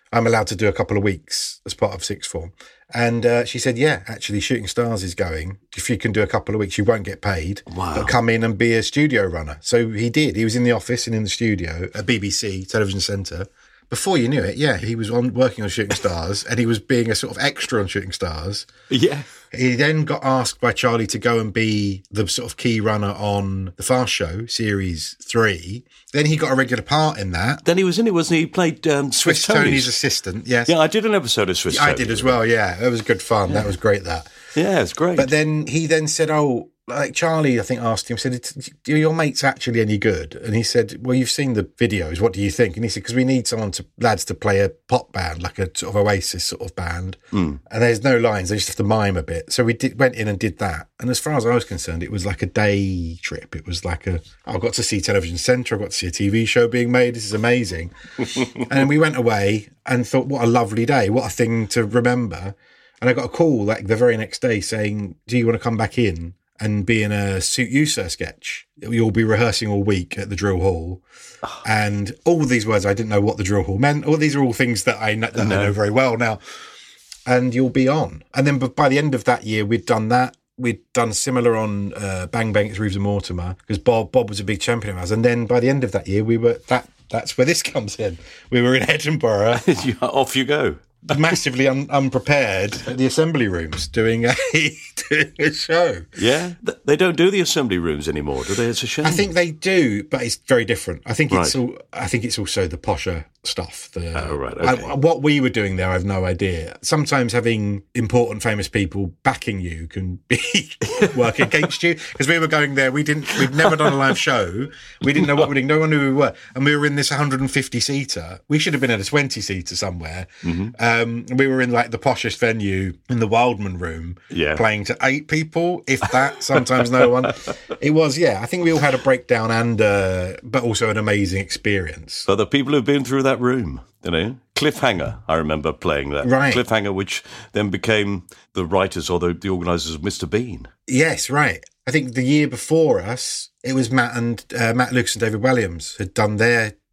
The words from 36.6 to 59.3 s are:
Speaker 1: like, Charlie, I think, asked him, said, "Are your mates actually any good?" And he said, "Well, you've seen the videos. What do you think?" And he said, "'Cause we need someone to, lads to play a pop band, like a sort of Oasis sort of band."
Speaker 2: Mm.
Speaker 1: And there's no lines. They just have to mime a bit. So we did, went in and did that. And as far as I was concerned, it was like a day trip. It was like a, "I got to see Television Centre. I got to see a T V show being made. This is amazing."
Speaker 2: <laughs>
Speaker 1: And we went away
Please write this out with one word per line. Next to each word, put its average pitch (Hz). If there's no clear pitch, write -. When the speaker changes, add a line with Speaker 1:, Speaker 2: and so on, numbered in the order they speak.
Speaker 1:
like, 127
Charlie, 156
I 107
think, 123
asked -
him, 117
said, 123
"Are 151
your 156
mates 151
actually 120
any 107
good?" 98
And 107
he 113
said, 110
"Well, 127
you've 127
seen 139
the 104
videos. 87
What 107
do 98
you 101
think?" 98
And 110
he 110
said, 101
"'Cause 117
we 127
need 127
someone 110
to, -
lads 110
to 98
play 98
a 98
pop -
band, 85
like -
a 95
sort 98
of 104
Oasis 95
sort -
of 87
band." 87
Speaker 2:
Mm. 80
Speaker 1:
And 110
there's 117
no 131
lines. 104
They 104
just -
have -
to 110
mime 104
a 82
bit. 82
So 123
we 113
did, 117
went 127
in 110
and 101
did 104
that. 82
And 120
as 123
far 151
as 113
I 117
was 120
concerned, 85
it -
was 95
like 98
a 98
day 95
trip. -
It 76
was 87
like 87
a, 87
"I -
got 110
to 117
see 104
Television 90
Centre. 123
I 98
got 104
to -
see 90
a 85
T 101
V 113
show 117
being 120
made. 123
This 110
is 101
amazing." 107
Speaker 2:
<laughs> 120
Speaker 1:
And 135
we 151
went 156
away 107